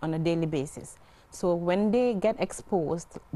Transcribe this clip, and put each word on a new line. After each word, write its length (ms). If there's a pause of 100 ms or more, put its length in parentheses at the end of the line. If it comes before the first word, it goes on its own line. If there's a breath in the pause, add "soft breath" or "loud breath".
on 120
a 40
daily 280
basis. 520 (320 soft breath)
So 240
when 380
they 220
get 260
exposed, 760 (180)